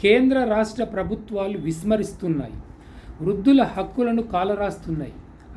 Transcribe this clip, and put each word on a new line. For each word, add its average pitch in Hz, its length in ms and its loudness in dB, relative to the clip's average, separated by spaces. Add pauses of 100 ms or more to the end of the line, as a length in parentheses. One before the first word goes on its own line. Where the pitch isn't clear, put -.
కేంద్ర 254 420 6
రాష్ట్ర 220 400 0
ప్రభుత్వాలు 196 760 -4
విస్మరిస్తున్నాయి. 160 920 -2 (720)
వృద్ధుల 208 400 4
హక్కులను 226 600 0
కాలరాస్తున్నాయి. 180 880 -2 (440)